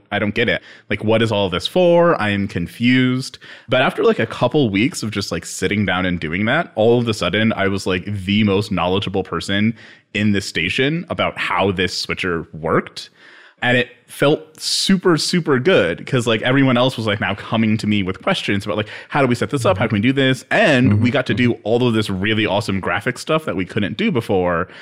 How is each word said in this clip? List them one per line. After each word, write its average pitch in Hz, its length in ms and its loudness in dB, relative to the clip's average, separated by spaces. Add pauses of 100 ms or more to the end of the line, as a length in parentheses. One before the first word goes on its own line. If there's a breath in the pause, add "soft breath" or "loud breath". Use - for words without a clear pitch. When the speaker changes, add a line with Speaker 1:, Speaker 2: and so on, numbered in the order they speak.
(120)
Speaker 1:
"I 104 80 -2
don't 104 160 -2
get 113 140 0
it. 82 120 -2 (300 loud breath)
Like, 101 120 -4
what 110 200 2
is 110 80 0
all 101 180 0
this 87 160 -4
for? 170 560 4
I 104 80 0
am 101 180 -2
confused." 127 920 0 (280 loud breath)
But 127 140 2
after, 170 220 0
like, 226 160 2
a 110 80 0
couple 127 420 0
weeks 104 320 0
of 110 80 -6
just, 98 220 -6
like, 87 140 -6
sitting 101 420 -2
down 92 180 0
and 87 140 -2
doing 82 260 -4
that, 151 300 -2
all 117 240 4
of 120 80 -2
a 107 80 -2
sudden 101 380 0
I 98 140 0
was, 98 200 -2
like, 92 180 -2
the 101 380 0
most 101 280 2
knowledgeable 92 520 0
person 101 500 -2 (400 loud breath)
in 104 200 2
the 98 80 2
station 131 680 -2
about 92 260 -2
how 95 360 0
this 90 280 -2
switcher 85 540 -4
worked. 80 560 -4 (540 loud breath)
And 123 140 2
it 120 120 0 (180)
felt - 520 0
super, 180 580 2
super 160 400 0
good 123 480 2
'cause, 123 220 -2
like, 113 140 0
everyone 131 360 4
else 127 200 2
was, 110 100 -4
like, 101 140 0
now 98 120 -2
coming 110 440 0
to 107 100 -4
me 104 160 2
with 92 180 -4
questions 101 440 -2
about, 101 120 -4
like, 107 120 -4 (180 loud breath)
"How 147 140 0
do 135 60 4
we 120 80 2
set 107 160 -4
this 135 140 -4
up? 185 120 4
How 120 100 0
can 104 80 -2
we 101 60 2
do 123 100 2
this?" 131 400 0
And 143 400 4
Speaker 2:
Mm-hmm. 104 100 4
Speaker 1:
we 123 80 2
got 127 180 0
to - 60 0
do 120 200 2 (100)
all 120 240 2
of 117 60 2
this 110 160 0
really 104 360 0
awesome 95 360 -2
graphic 90 360 -2
stuff 156 280 -2
that 95 100 -6
we 90 100 -2
couldn't 101 320 -4
do 214 140 0
before 90 560 0 (140 loud breath)